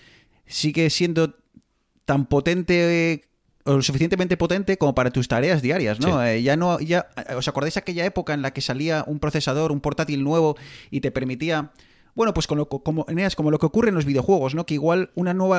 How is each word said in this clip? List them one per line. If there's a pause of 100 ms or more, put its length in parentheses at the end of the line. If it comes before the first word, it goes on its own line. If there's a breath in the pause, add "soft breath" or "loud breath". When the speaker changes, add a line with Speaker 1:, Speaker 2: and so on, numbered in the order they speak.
(460 soft breath)
Speaker 1:
sigue
siendo (680)
tan
potente,
eh, (420)
o
lo
suficientemente
potente
como
para
tus
tareas
diarias,
¿no?
Speaker 2:
Sí.
Speaker 1:
Eh,
ya
no,
ya, (260)
¿os
acordáis
aquella
época
en
la
que
salía
un
procesador,
un
portátil
nuevo (340 loud breath)
y
te
permitía... (420 soft breath)
Bueno,
pues
con
lo
co-,
como,
Eneas,
como
lo
que
ocurre
en
los
videojuegos,
¿no?
Que
igual
un
nuevo